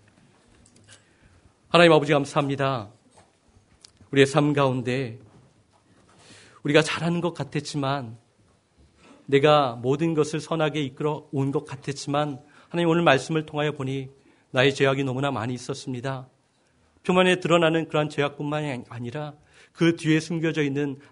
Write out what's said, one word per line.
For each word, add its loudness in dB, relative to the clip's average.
하나님 8
아버지, 4
감사합니다. -2
우리의 6
삶 2
가운데 -2
우리가 4
잘하는 -2
것 -2
같았지만, -6
내가 4
모든 0
것을 0
선하게 -2
이끌어 -6
온 -2
것 -4
같았지만, -6
하나님, 0
오늘 2
말씀을 2
통하여 -4
보니 -8
나의 2
죄악이 2
너무나 -2
많이 -4
있었습니다. -10
표면에 4
드러나는 2
그러한 -2
죄악뿐만이 -4
아니라 -10
그 2
뒤에 0
숨겨져 -2
있는 -4